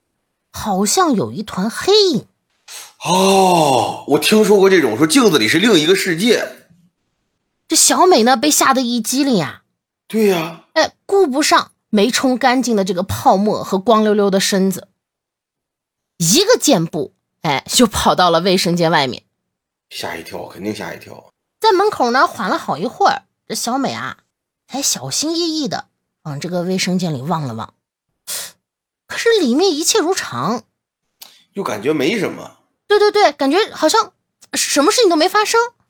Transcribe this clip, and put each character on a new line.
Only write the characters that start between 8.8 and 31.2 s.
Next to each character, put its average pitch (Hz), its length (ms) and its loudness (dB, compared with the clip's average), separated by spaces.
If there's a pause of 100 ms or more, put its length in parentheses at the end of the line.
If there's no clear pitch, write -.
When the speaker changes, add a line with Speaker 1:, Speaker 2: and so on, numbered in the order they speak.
Speaker 1:
一 240 180 -2
激 254 240 -2
灵 233 200 0
啊。 - 180 -12 (460)
Speaker 2:
对 214 200 2
呀。 170 360 -2 (100)
Speaker 1:
哎， 311 200 0 (120)
顾 392 220 2
不 277 160 -2
上 - 280 0 (180)
没 208 200 2
冲 254 260 -2
干 254 280 2
净 240 120 -2
的 196 80 0
这 190 120 -4
个 175 80 -4
泡 208 340 0
沫 196 260 -2
和 - 140 -4
光 214 260 2
溜 214 120 2
溜 202 160 2
的 196 80 2
身 190 320 0
子， - 160 -10 (1300)
一 196 260 2
个 453 140 4
箭 196 260 2
步， 165 300 -8 (280)
哎， 143 260 -2
就 - 180 2
跑 - 300 0
到 180 160 2
了 170 80 2
卫 185 180 0
生 175 180 -2
间 170 140 0
外 156 160 2
面。 120 180 -10 (680)
Speaker 2:
吓 95 260 -12
一 82 80 -14
跳， 90 240 -14
肯 - 160 -18
定 107 100 -6
吓 95 200 -10
一 - 60 -18
跳。 - 320 -20 (280)
Speaker 1:
在 440 120 2
门 381 200 2
口 240 180 -2
呢， 262 160 0
缓 226 240 -8
了 330 80 -2
好 160 200 -8
一 180 100 -6
会 - 220 0
儿， - 160 -6 (220)
这 - 60 -8
小 233 240 -6
美 220 160 -4
啊， 117 240 -10 (500)
才 269 140 -10
小 139 300 -6
心 320 240 -4
翼 320 240 -4
翼 277 80 -4
地 - 220 -8 (340)
往 143 160 -10
这 165 100 -10
个 175 140 -4
卫 185 160 -2
生 185 180 -2
间 175 160 -2
里 123 80 -6
望 160 220 -4
了 123 100 -8
望。 110 220 -12 (1300)
可 - 120 -12
是 - 120 0 (100)
里 254 140 0
面 359 180 2
一 302 120 -6
切 440 160 0
如 359 160 0
常。 151 480 -6 (880)